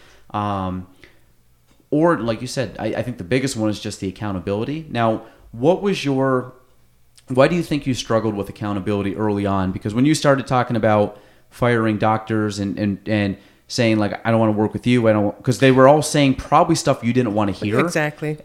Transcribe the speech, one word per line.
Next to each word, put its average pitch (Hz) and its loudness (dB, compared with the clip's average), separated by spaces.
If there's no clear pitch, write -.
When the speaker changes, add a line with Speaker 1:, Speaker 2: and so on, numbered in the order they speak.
Speaker 1:
Um, 95 -6
or 156 2
like 113 -4
you 127 -8
said, 123 -6
I, 107 -4
I - -2
think 123 -8
the 95 -12
biggest 131 -2
one 110 -2
is 101 -4
just 104 -10
the 98 -6
accountability. 104 -6
Now, 113 0
what 170 0
was 196 -2
your, 131 0
why 131 4
do 170 0
you 170 0
think 151 -4
you 131 -2
struggled 113 -2
with 98 -6
accountability 101 -4
early 101 -2
on? 95 0
Because 104 -6
when 123 2
you 151 4
started 135 2
talking 123 0
about 107 2
firing 113 0
doctors 107 0
and, 101 -4
and, 101 0
and 101 0
saying, 113 0
like, 101 -2
"I 113 2
don't 113 4
wanna 110 2
work 104 0
with 104 -6
you," 123 4
I 107 6
don't, 101 0
'cause - 0
they 135 6
were 131 8
all 151 6
saying 143 2
probably 160 2
stuff 135 -2
you 120 0
didn't 120 0
wanna 104 0
hear. 107 -2
Speaker 2:
Exactly. 151 -4